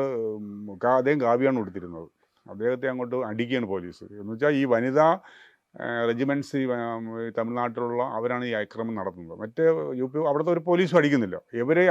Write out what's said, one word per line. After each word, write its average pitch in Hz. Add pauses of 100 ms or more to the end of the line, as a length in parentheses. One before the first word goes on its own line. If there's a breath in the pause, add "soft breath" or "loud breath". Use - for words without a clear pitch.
(240)
ഉം, 107 (340)
കാ-, 127
അദ്ദേഹം 139
കാവ്യാണ് 123
കൊടുത്തിരുന്നത്, 87 (380)
അദ്ദേഹത്തെ 120
അങ്ങോട്ട് 123 (120)
അടിക്കുകയാണ് 120
പോലീസ്. 87 (160)
എന്ന് 101
വെച്ചാൽ 143
ഈ 139 (100)
വനിതാ, 131 (640 loud breath)
ഏഹ്, 117
റെജിമെന്റ്സ് 135
ഈ 135
വ-, 120 (460)
ഈ - (100)
തമിഴ്നാട്ടിലുള്ള 120 (160)
അവരാണ് 123
ഈ 113
ആക്രമണം 113
നടത്തുന്നത്. 87
മറ്റേ 120 (340)
യു 131
പി 147 (120)
അവിടുത്തെ 151
ഒരു 165
പോലീസും 175
അടിക്കുന്നില്ല, 123 (240)
ഇവരെ 165